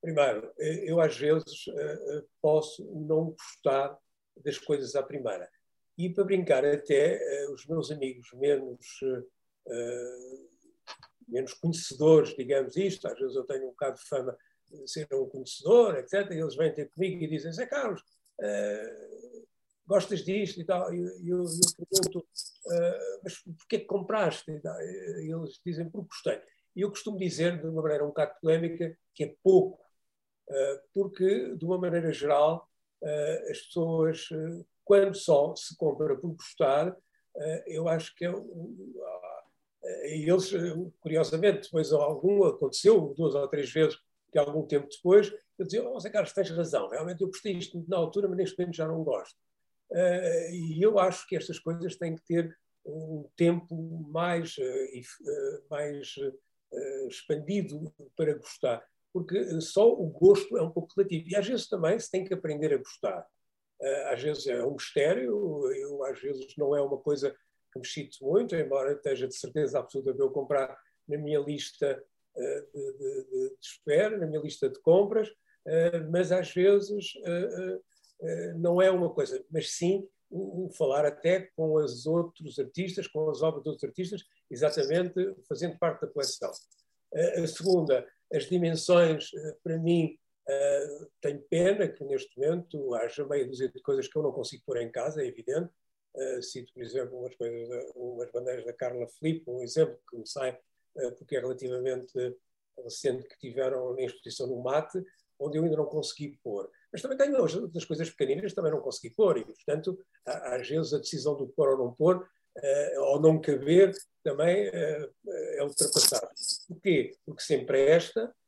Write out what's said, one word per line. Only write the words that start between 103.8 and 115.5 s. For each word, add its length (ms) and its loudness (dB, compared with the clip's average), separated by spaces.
em 60 -2
exposição 420 -8
no 160 -6
mate, 400 -2
onde 180 -6
eu 60 0
ainda 140 2
não 100 0
consegui 560 -6
pôr. 260 -6
Mas 120 -12
também 140 -4
tenho 220 4
outras 460 0
coisas 260 -4
pequeninas 400 -2
que 60 -8
também 160 0
não 80 -2
consegui 340 -10
pôr, 220 4
e, 80 -4
portanto, 520 -4
a, 300 -6
às 120 -6
vezes 240 -2
a 60 0
decisão 380 -4
do 100 -4
pôr 220 2
ou 100 4
não 140 -2
pôr, 340 4
eh, 420 0
ou 220 2
não 200 8
caber, 520 8
também, 420 2
eh, 440 -4